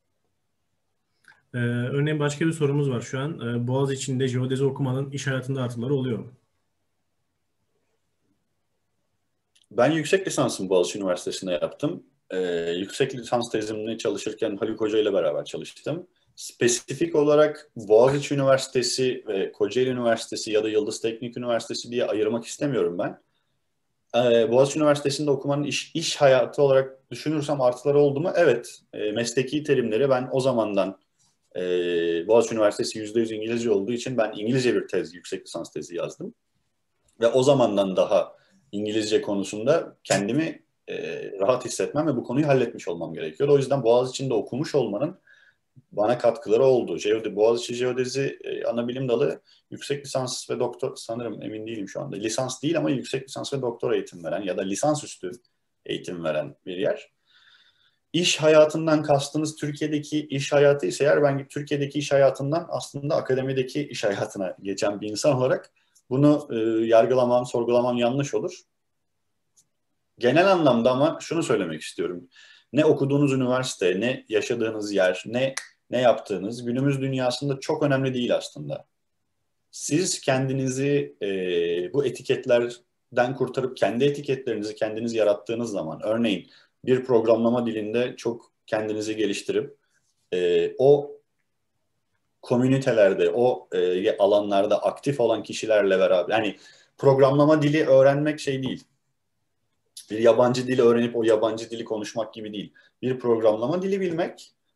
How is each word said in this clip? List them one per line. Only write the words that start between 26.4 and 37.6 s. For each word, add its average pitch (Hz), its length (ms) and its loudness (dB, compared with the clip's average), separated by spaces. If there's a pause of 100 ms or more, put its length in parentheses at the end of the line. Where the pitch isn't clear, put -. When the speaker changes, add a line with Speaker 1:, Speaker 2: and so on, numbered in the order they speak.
Speaker 2:
olarak 135 480 2
düşünürsem 143 500 -4
artıları 143 380 2
oldu 143 220 4
mu? 190 160 -2
Evet. 139 440 2 (120)
Ee, 104 200 -4
mesleki 135 500 -2
terimleri 127 480 2
ben 131 220 0
o 135 80 0
zamandan, 104 580 0 (580)
e, - 40 -6 (680)
Boğaziçi 113 260 4
Üniversitesi 110 440 0
yüzde 107 220 -2
yüz 110 120 -2
İngilizce 113 380 -4
olduğu 101 220 0
için 120 260 -4
ben 110 180 0
İngilizce 120 380 0
bir 95 140 -2
tez, 87 260 -4
yüksek 92 320 -12
lisans 82 260 -12
tezi 82 240 -10
yazdım. 82 380 -8 (840)
Ve 117 60 4
o 127 160 4
zamandan 104 540 4